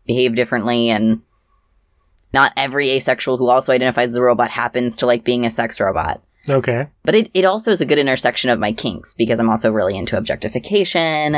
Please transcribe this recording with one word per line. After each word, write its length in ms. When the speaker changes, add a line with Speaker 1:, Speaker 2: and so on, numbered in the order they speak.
Speaker 1:
behave 280
differently, 540
and 320
not 240
every 340
asexual 460
who 120
also 240
identifies 380
as 60
a 60
robot 280
happens 480
to 80
like 180
being 200
a 60
sex 280
robot. 440
Speaker 2:
Okay. 400
Speaker 1:
But 100
it, 200
it 100
also 280
is 100
a 40
good 120
intersection 500
of 100
my 140
kinks, 400
because 260
I'm 120
also 200
really 280
into 180
objectification 1200